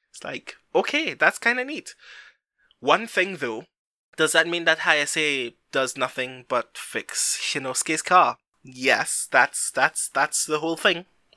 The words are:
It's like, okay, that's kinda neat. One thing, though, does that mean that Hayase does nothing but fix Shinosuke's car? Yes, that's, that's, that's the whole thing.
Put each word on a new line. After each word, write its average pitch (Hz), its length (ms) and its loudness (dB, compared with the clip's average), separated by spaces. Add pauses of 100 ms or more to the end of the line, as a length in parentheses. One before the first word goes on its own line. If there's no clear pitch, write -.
(120)
It's - 120 -20
like, - 340 -14 (180)
okay, 233 400 0
that's 165 240 2
kinda 247 260 0
neat. 277 300 -12 (840)
One 175 280 2
thing, 190 300 -2
though, 123 280 -6 (500)
does 156 180 2
that 165 140 4
mean 170 180 -4
that 160 140 4
Hayase 147 760 0 (160)
does 135 260 -2
nothing 127 500 -6
but - 300 -2
fix - 640 -6
Shinosuke's 135 640 -4
car? 165 340 4 (260)
Yes, 127 680 0
that's, - 400 4
that's, - 380 0
that's - 360 0
the 151 140 -2
whole 165 180 -2
thing. 180 280 -2 (320)